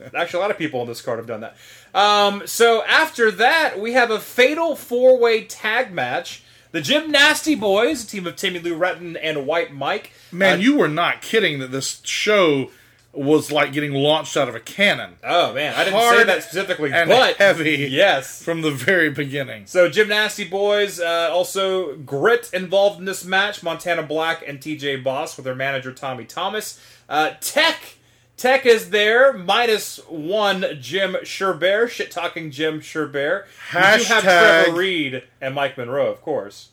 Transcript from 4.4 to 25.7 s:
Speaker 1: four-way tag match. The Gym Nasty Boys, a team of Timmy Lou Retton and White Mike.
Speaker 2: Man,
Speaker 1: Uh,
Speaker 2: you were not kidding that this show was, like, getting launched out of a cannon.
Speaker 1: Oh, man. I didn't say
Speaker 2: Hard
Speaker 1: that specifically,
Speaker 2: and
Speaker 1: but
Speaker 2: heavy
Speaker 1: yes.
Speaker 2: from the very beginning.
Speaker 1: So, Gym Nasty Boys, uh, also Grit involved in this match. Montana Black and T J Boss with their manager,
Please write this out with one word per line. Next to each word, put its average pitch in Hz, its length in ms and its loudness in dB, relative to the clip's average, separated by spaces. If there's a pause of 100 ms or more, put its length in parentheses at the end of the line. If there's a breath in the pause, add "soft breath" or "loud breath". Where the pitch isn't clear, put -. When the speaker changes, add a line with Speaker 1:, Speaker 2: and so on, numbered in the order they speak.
Speaker 1:
four-way 240 720 4
tag 220 460 -4
match. 151 520 -6 (300 soft breath)
The 165 80 -4
Gym 302 280 0
Nasty 294 460 4
Boys, 220 480 0
a - 40 -20
team 185 200 -8
of 165 80 -10
Timmy 185 240 -4
Lou 165 180 -6
Retton 170 420 -4
and 147 280 -4
White 165 260 -2
Mike. 151 380 -6 (200 soft breath)
Speaker 2:
Man, 180 280 2
Speaker 1:
Uh, - 20 -2
Speaker 2:
you 277 160 4
were 180 120 4
not 151 340 -2
kidding 180 360 0
that 131 120 -10
this - 320 -8
show 165 640 2 (460 soft breath)
was, 147 360 2
like, 147 200 0
getting 147 220 -4
launched 147 420 0
out 139 140 0
of 113 60 -10
a 113 40 -10
cannon. 127 640 -2
Speaker 1:
Oh, 143 300 0
man. 131 220 -4
I 147 80 2
didn't 196 160 0
say 233 80 4
Speaker 2:
Hard 233 220 6
Speaker 1:
that 170 120 2
specifically, 170 500 -4
Speaker 2:
and 165 160 2
Speaker 1:
but 208 280 4
Speaker 2:
heavy 156 560 2
Speaker 1:
yes. 151 520 0
Speaker 2:
from 165 200 -6
the 156 80 0
very 151 400 0
beginning. 131 560 -10
Speaker 1:
So, 175 200 4
Gym 202 200 2
Nasty 208 380 -2
Boys, 202 540 -2
uh, 170 320 -2
also 185 640 -2
Grit 160 560 0
involved 185 460 0
in 180 80 -12
this 190 180 -8
match. 196 380 -2
Montana 165 400 -4
Black 160 460 -4
and 143 120 -12
T 156 160 -8
J 139 200 -4
Boss 135 420 -6
with 131 60 -16
their 131 100 -6
manager, 131 400 -6